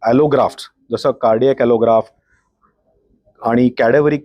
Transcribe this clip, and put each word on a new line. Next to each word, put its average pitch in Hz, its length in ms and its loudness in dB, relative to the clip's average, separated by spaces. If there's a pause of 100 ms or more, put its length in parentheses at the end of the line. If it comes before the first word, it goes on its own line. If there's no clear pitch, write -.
ॲलोग्राफ्ट्स, 131 680 0 (220)
जसं 120 200 -4
कार्डियक 123 500 0
ॲलोग्राफ्ट 113 520 0 (1300)
आणि 120 280 0
कॅडेव्हरी 143 560 0